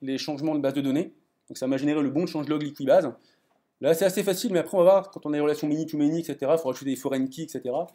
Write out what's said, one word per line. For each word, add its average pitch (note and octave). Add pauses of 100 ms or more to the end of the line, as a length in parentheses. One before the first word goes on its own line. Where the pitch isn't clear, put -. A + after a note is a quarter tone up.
les C3+
changements D3+
de D3
base C3+
de C#3+
données. C#3 (360)
Donc -
ça C3
m'a C3+
généré D3
le C#3
bon D3+
changelog D3+
Liquibase. C#3+ (680)
Là, C#3
c'est F3+
assez F#3+
facile, F#3+
mais F3
après, D#3+
on F3
va F3+
voir, F#3+
quand -
on D3+
a D3
des D3
relations D3
many-to-many, D3+
et -
cetera, C#3+
il -
faut D3+
rajouter C3+
des C3
foreign C3
keys, D#3+
et D3+
cetera. C3+